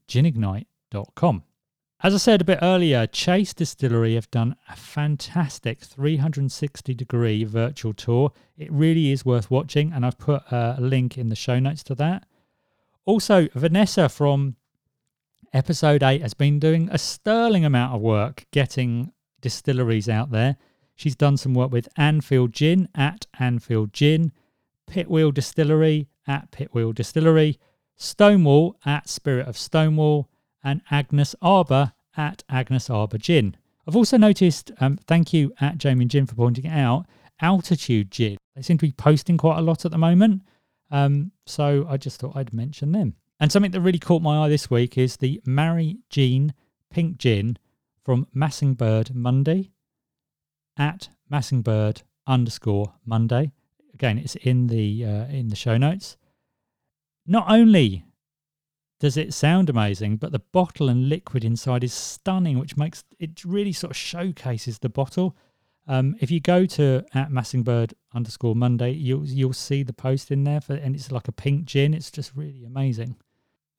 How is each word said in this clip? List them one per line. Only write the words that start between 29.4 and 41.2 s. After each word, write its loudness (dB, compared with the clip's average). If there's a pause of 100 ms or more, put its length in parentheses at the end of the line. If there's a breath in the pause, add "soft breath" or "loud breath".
of -10
Stonewall, 2 (340)
and -4
Agnes 0
Arbour 2 (240)
at -6
Agnes -2
Arbour -2
Gin. 0 (320)
I've -2
also 4
noticed, 4
um, 0
thank 2
you 2
at -2
Jamie 2
and -2
Gin 2
for -6
pointing 0
it -6
out, 0 (340 soft breath)
Altitude 0
Gin. -4 (180)
They -14
seem 2
to 0
be -4
posting 2
quite 2
a 0
lot 0
at -6
the -2
moment, 4 (480)
um, 0 (120)